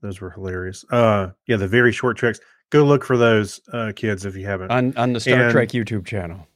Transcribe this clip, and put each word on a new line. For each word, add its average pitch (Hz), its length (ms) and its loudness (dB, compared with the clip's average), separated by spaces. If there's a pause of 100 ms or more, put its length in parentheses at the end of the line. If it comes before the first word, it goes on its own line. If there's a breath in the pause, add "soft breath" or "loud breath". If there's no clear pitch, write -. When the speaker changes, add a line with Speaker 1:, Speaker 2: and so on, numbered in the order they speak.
Speaker 1:
those 98 200 -10
were 92 80 -12
hilarious. 92 600 -10
Uh, 107 420 2 (140)
yeah, 113 120 0
The 98 100 -2
Very 120 240 4
Short 117 260 -2
Treks. 117 220 -2 (300 soft breath)
Go 147 160 4
look 143 180 2
for 127 140 0
those, 110 420 2 (140)
uh, 113 220 -6
kids, 101 300 -4
if 95 120 -10
you 95 80 -10
haven't. 95 260 -6
Speaker 2:
On, 127 240 0
on 123 180 0
the 117 60 -4
Star 127 220 2
Speaker 1:
And 120 100 2
Speaker 2:
Trek 120 180 2
YouTube 107 360 -4
channel. 87 500 -10